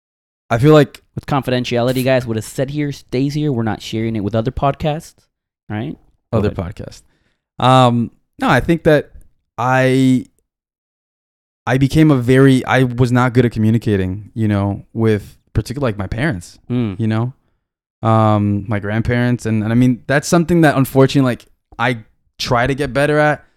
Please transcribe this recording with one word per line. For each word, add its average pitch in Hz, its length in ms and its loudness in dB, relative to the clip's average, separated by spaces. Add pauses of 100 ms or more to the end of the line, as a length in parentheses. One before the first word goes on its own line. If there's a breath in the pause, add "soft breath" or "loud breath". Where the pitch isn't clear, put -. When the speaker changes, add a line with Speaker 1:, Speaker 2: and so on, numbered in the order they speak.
(500)
Speaker 1:
I 117 80 -2
feel 147 160 6
like - 280 4 (140)
Speaker 2:
With - 100 -10
confidentiality, 123 800 -2
guys, 127 240 2
what 110 100 -4
is 107 80 -8
said 135 240 -6
here 147 220 -6
stays 139 420 -4
here. 151 180 -2
We're 117 120 -2
not 107 180 -4
sharing 113 340 -6
it 110 60 -4
with 101 140 -2
other 113 160 -2
podcasts, 147 760 -6 (420)
right? 110 280 -8 (340)
Go 113 80 0
Speaker 1:
Other 101 120 0
Speaker 2:
ahead. 95 60 -12 (180)
Speaker 1:
podcasts. - 280 -18 (560)
Um, 123 520 2 (280)
no, 262 100 -2
I 196 100 2
think 170 240 -2
that 151 280 2 (460)
I, 131 680 0 (1400)
I 127 120 0
became 151 340 4
a 135 60 4
very, 127 480 4
I 131 180 0
was 120 280 0
not 123 220 2
good 120 120 4
at 113 60 0
communicating, 104 840 -2
you 110 140 -2
know, 101 460 -2
with 110 440 -2 (160)
particularly, 123 400 -4
like, 98 40 -12
my 95 100 -6
parents, 117 520 -6 (100)
Speaker 2:
Mm. 113 300 -4
Speaker 1:
you 113 80 -2
know, 113 260 -2 (720)
um, 107 600 2
my 110 120 -4
grandparents. 120 680 -2
And, 110 180 -2
and 110 80 -4
I 117 40 0
mean, 127 320 2
that's 143 200 0
something 170 340 2
that 139 160 4
unfortunately, 135 540 2
like, - 140 -8 (340)
I 117 240 -2 (340)
try 120 300 -2
to 135 80 -2
get 131 180 -6
better 147 240 0
at 151 280 0 (120)